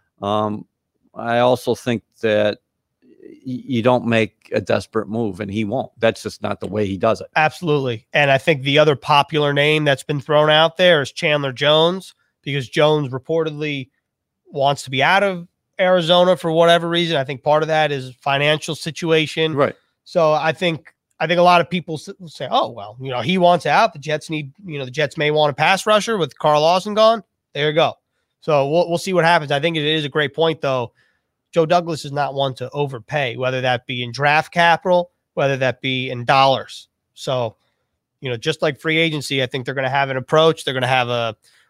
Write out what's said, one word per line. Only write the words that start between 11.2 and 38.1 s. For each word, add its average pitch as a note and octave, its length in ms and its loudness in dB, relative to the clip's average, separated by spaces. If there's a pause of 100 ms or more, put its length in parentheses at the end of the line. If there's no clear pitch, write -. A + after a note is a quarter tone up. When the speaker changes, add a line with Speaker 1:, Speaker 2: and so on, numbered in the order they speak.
Speaker 2:
Jones, D#3 640 0 (280)
because C#3 280 -6
Jones D3+ 400 2
reportedly D3 800 -6 (560)
wants C#3+ 380 -2
to - 60 -16
be C3 140 0
out F#3+ 200 4
of F3+ 240 -4 (320)
Arizona F3+ 580 4
for E3 140 -4
whatever E3+ 360 4
reason. E3+ 300 0
I C3+ 60 0
think C3 180 -10
part D3+ 220 2
of D3+ 40 -2
that D#3 240 2
is B2+ 300 -8
financial D3 540 0
situation. D#3+ 800 -2
Speaker 1:
Right. C#3 200 0 (280)
Speaker 2:
So D#3 300 0
I D3+ 180 -2
think, E3 420 -6 (260)
I D#3+ 60 -2
think E3+ 140 0
a F3 40 6
lot F3 180 6
of E3 80 -4
people E3+ 260 -6
s-, - 140 -14 (180)
say, C#3+ 240 -12
"Oh, B3+ 180 0
well, G#2+ 320 -16
you C3 80 -10
know, B2 120 -4
he E3+ 180 -2
wants F3 260 4
out. F#3+ 280 2
The D3+ 60 -18
Jets D3+ 300 -6
need, D3+ 240 -8 (120)
you D#3 120 -10
know, C3+ 80 -8
the B2 60 -12
Jets D3+ 260 -4
may D3+ 140 0
want D3+ 180 2
a C#3 40 -4
pass F#3 340 0
rusher G#3+ 300 2
with D3+ 200 -4
Carl D3+ 240 2
Lawson F#3 320 2
gone." A3 300 2 (300)
There D3 160 -2
you D3+ 40 -2
go. D3+ 220 2 (460)
So C#3+ 280 2
we'll, E3 200 2
we'll E3+ 100 -2
see F#3+ 140 -6
what E3+ 120 2
happens. D#3+ 260 2
I C#3+ 80 0
think E3 180 -2
it D3 80 -2
is D#3 200 -2
a C#3+ 40 -6
great D3 260 -2
point, D#3 260 0
though. C3 300 -4 (640)
Joe E3 120 2
Douglas E3+ 400 0
is C#3+ 60 -12
not C#3 220 -4
one C3+ 220 -2
to B2+ 160 -10
overpay, C3+ 640 -4
whether B2+ 240 -2
that B2+ 260 0
be B2 160 -6
in A#2+ 80 -8
draft D3 420 0
capital, F3 580 2 (220)
whether C#3 240 0
that B2+ 240 -2
be C3 280 -4
in A#2+ 160 -8
dollars. C3+ 600 2 (260)
So, B2 420 -6 (680)